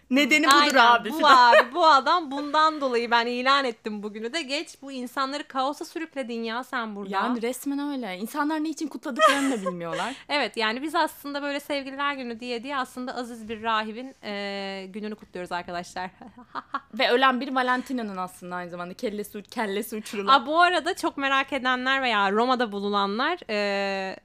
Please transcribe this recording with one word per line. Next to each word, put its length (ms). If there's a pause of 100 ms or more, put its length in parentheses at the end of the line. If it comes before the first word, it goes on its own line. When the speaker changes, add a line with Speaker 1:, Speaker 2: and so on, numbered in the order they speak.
(100)
Speaker 1:
Nedeni 360
budur 140
Speaker 2:
"Aynen, 260
Speaker 1:
abi 240
Speaker 2:
bu 100
Speaker 1:
falan. 340
Speaker 2:
abi, 200
bu 120
adam 440
bundan 500
dolayı 300
ben 160
ilan 380
ettim 380
bugünü" 300
de 100
geç. 400
Bu 100
insanları 560
kaosa 360
sürükledin 580
ya 220
sen 320
burada. 140
Speaker 1:
Yani 320
resmen 360
öyle. 400
İnsanlar 460
ne 40
için 200
kutladıklarını 680
da 40
bilmiyorlar. 580
<laughs> 80
Speaker 2:
Evet, 280
yani 260
biz 120
aslında 480
böyle 180
sevgililer 540
günü 260
diye 220
diye 140
aslında 400
aziz 320
bir 140
rahibin, 520 (100)
e, 640
gününü 260
kutluyoruz 380
arkadaşlar. 580 (420)
<laughs> 420
Speaker 1:
Ve 160
ölen 300
bir 140
Valentina'nın 640
aslında 400
aynı 140
zamanda 240
kellesi, 480
kellesi 540
uçurulan. 440
Speaker 2:
Aa, 60
bu 160
arada 340
çok 200
merak 360
edenler 500
veya 300
Roma'da 400
bulunanlar, 680 (120)
e, 720